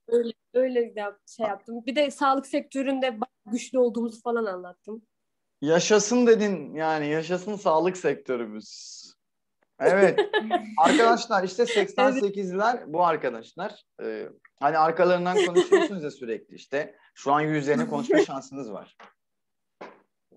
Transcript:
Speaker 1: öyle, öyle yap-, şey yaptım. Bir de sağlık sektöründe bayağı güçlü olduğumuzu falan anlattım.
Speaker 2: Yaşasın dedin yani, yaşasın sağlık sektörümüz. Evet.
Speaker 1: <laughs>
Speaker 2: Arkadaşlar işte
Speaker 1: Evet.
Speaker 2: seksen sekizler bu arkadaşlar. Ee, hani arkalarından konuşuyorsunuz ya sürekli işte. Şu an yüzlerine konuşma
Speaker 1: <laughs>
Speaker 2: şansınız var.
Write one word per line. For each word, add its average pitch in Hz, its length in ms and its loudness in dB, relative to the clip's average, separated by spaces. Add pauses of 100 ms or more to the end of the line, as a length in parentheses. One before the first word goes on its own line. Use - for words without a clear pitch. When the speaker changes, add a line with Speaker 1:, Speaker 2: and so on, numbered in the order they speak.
Speaker 1:
öyle, 233 240 0 (220)
öyle 240 420 0
yap-, 202 300 -8
şey 220 200 -6
yaptım. 226 400 -10
Bir 254 100 -4
de 294 140 2
sağlık 269 360 0
sektöründe 269 640 -4
bayağı 220 180 -8 (180)
güçlü 233 320 -6
olduğumuzu 233 440 -2
falan 233 220 -2
anlattım. 185 580 -10 (580)
Speaker 2:
Yaşasın 208 640 4
dedin 202 480 2
yani, 156 320 -2
yaşasın 175 500 -4
sağlık 180 400 2
sektörümüz. 120 1000 -6 (840)
Evet. 180 400 4 (320)
Speaker 1:
<laughs> - 260 -4
Speaker 2:
Arkadaşlar 226 640 4
işte 190 180 -2
Speaker 1:
Evet. 233 120 -2
Speaker 2:
seksen 247 360 2
sekizler 202 840 -2
bu 175 140 2
arkadaşlar. 151 760 -4 (200)
Ee, 110 260 -8 (320)
hani 151 180 2
arkalarından 175 580 2 (100)
konuşuyorsunuz 190 560 2
ya 143 80 -6
sürekli 113 440 -10
işte. - 420 -8 (180)
Şu 139 180 -2
an 147 80 4
yüzlerine 147 480 0
konuşma 240 300 0
Speaker 1:
<laughs> - 0 -
Speaker 2:
şansınız 135 540 -4
var. - 240 -16 (1400)